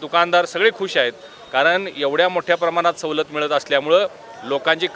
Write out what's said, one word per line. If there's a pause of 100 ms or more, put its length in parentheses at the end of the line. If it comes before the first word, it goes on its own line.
दुकानदार
सगळे
खुश
आहेत, (400)
कारण (100)
एवढ्या
मोठ्या
प्रमाणात
सवलत
मिळत
असल्यामुळं (380)
लोकांची